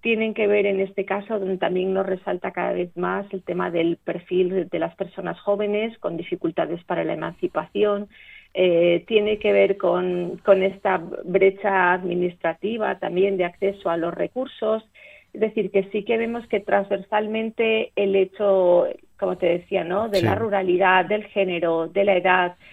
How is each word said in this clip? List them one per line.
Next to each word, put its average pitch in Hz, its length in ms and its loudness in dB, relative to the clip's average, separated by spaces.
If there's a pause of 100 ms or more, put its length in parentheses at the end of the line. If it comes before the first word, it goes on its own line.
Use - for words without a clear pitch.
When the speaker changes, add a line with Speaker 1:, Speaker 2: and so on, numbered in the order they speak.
Speaker 1:
tienen 220 320 0
que 214 140 0
ver 208 180 4
en 196 140 0
este 196 260 -4
caso, 202 320 -4
donde 190 220 -4
también 185 340 -2
nos 190 140 -2
resalta 190 420 -4
cada 180 240 -4
vez 180 240 -4
más 185 340 -4
el 185 120 -10
tema 180 260 -4
del 170 280 -2
perfil 180 520 -2
de, 185 160 -2
de 175 140 -6
las 170 160 -6
personas 175 440 -10
jóvenes 208 600 -2
con 170 180 -6
dificultades 170 680 -4
para 165 180 -4
la 165 100 -4
emancipación, 180 960 -4 (460)
eh, 175 500 4
tiene 214 320 2
que 208 160 0
ver 196 240 4
con, 180 680 -2
con 190 200 6
esta 190 360 0 (240)
brecha 190 680 2
administrativa 185 1040 -2
también 185 400 0
de 180 80 0
acceso 196 460 -2
a 170 60 0
los 170 140 -2
recursos. 220 720 -4 (500)
Es 214 60 -12
decir, 214 320 0
que 196 200 2
sí 208 120 -2
que 233 140 0
vemos 233 300 -4
que 214 120 -2
transversalmente 220 1400 -2
el 196 200 0
hecho, 190 720 4 (300)
como 185 200 -2
te - 80 -2
decía, 175 380 0
¿no? 214 260 -2
de 196 100 0
Speaker 2:
Sí. 170 60 2
Speaker 1:
la 170 100 2
ruralidad, 185 680 4
del 208 200 -2
género, 170 640 0
de 196 160 0
la 196 140 4
edad 180 380 2 (180)